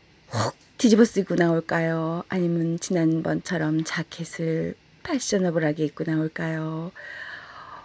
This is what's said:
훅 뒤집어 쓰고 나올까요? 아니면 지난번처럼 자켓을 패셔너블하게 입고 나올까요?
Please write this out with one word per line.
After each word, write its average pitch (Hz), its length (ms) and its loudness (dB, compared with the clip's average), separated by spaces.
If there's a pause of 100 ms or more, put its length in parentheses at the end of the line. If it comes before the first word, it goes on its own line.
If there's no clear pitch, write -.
(280)
훅 - 280 -2 (220)
뒤집어 220 280 8
쓰고 190 300 0
나올까요? 165 920 0
아니면 170 520 0
지난번처럼 160 1080 0
자켓을 165 880 -4 (280)
패셔너블하게 165 840 0
입고 147 200 -4
나올까요? 160 840 -2 (920)